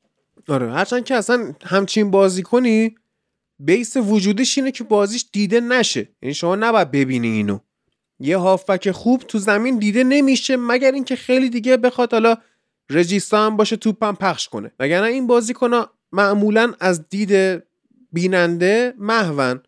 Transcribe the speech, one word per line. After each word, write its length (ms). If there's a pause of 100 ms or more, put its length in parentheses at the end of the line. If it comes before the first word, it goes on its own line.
(500)
آره، 220
هرچند 340
که 100
اصلاً 380 (120)
همچین 460
بازیکنی 840 (640)
بیس 380
وجودش 600
اینه 140
که 120
بازیش 500
دیده 260
نشه، 480 (140)
یعنی 120
شما 220
نباید 360
ببینی 360
اینو. 320 (600)
یه 180
هافبک 540
خوب 280
تو 180
زمین 420
دیده 240
نمیشه 540
مگر 340
اینکه 240
خیلی 340
دیگه 280
بخواد 360
حالا 240 (520)
رجیستا 560
هم 120
باشه 180
توپم 380
پخش 360
کنه، 300
وگرنه 280
این 200
بازیکن‌ها 600 (220)
معمولاً 680
از 300
دید 540 (480)
بیننده 840
محون. 720